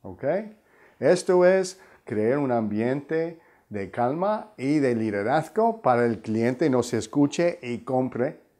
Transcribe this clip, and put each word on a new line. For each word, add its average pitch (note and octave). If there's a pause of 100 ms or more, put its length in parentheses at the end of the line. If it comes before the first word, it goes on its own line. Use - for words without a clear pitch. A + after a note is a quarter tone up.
¿ok? F#2+ (760)
Esto F3+
es F#3 (220)
crear A2
un C#3
ambiente C3 (300)
de G2
calma E3+
y C#3
de C3+
liderazgo C3
para A#2+
el A#2
cliente B2
nos B2
escuche C#3+
y A#2+
compre B2+ (200)